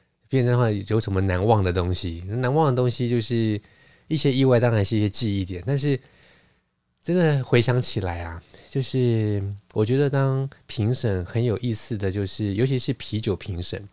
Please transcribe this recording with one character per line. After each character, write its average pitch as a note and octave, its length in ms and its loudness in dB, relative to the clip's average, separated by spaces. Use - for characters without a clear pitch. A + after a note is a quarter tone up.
评 B2+ 160 2
审 B2 100 4
桌 B2 80 4
上 G#2 260 0
有 A2 120 2
什 G#2 140 -2
么 F#2+ 80 2
难 F#2 240 2
忘 G#2+ 180 4
的 F2+ 80 2
东 F2+ 240 0
西？ E2+ 320 -8
难 B2 260 -2
忘 D#3 160 4
的 B2+ 60 2
东 B2 160 2
西 A#2+ 160 -2
就 A#2 140 2
是 A2 400 0
一 D#3 80 -2
些 C#3+ 120 2
意 C3 140 2
外， B2+ 160 6
当 A#2+ 100 4
然 A2 140 2
是 A2 140 0
一 - 20 4
些 G#2 80 2
记 G2+ 320 0
忆 F#2+ 60 0
点， F2 200 -8
但 C#3 140 0
是 C#3 180 0
真 E3+ 140 -2
的 D#3 300 4
回 A#2+ 160 4
想 B2 200 2
起 - 200 -4
来 F2 220 -4
啊， E2+ 200 -10
就 C#3 120 -4
是 A2+ 600 0
我 G#2+ 120 2
觉 A#2+ 100 0
得 C#3+ 140 2
当 C3+ 400 0
评 A2 280 -2
审 G2 300 -2
很 A2+ 180 -4
有 A#2 180 0
意 A#2+ 140 -4
思 G#2+ 240 -6
的 G2 140 -2
就 G2+ 140 -2
是， G2 300 -4
尤 A2 100 2
其 C3 120 0
是 B2+ 160 -4
啤 - 280 -6
酒 G#2 160 -2
评 F2+ 260 -8
审， F#2+ 300 -10